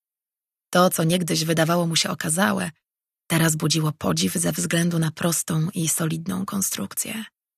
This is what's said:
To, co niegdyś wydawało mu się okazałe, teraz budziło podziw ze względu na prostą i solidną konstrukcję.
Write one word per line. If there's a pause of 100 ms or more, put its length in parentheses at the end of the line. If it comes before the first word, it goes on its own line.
(720)
To,
co
niegdyś
wydawało
mu
się
okazałe, (600)
teraz
budziło
podziw
ze
względu
na
prostą
i
solidną
konstrukcję. (340)